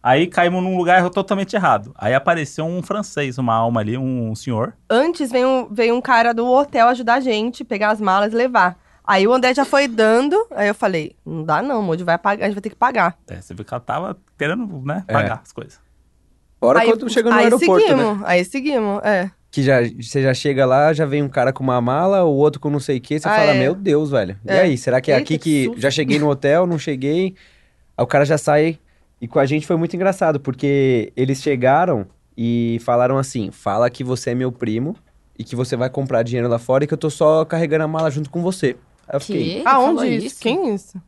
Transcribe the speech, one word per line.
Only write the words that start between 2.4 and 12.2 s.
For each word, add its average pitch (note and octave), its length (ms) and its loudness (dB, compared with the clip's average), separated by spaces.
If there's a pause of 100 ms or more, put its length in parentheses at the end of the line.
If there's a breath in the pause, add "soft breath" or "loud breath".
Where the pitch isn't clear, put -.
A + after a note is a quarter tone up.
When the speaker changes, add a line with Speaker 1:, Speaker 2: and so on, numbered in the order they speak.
Speaker 1:
um F3 180 -6
francês, D3+ 560 -6
uma A#2+ 160 0
alma A#2 260 0
ali, A2+ 160 -4
um B2+ 380 -4
senhor. A#2+ 380 -6 (160)
Speaker 2:
Antes C#4 420 0
veio, B3+ 400 0
veio A#3 240 0
um B3+ 60 -2
cara A#3+ 300 2
do A#3 160 -2
hotel B3+ 420 4
ajudar A#3+ 260 0
a C4+ 40 0
gente, A#3+ 460 -2
pegar G#3 240 -2
as G#3+ 100 -2
malas G3+ 340 0
e - 20 -6
levar. A3+ 420 2 (300 soft breath)
Aí G3 200 4
o A#3 60 4
André B3+ 200 2
já C4+ 120 2
foi C#4 220 2
dando, A#3 480 2 (200)
aí G#3 120 0
eu G3+ 80 0
falei, F3+ 400 -4 (100)
"Não D#3 180 -8
dá D#3 200 0
não, C4 180 -2
Moody, F3 220 -4
vai E3+ 160 0
pagar, D4+ 260 -2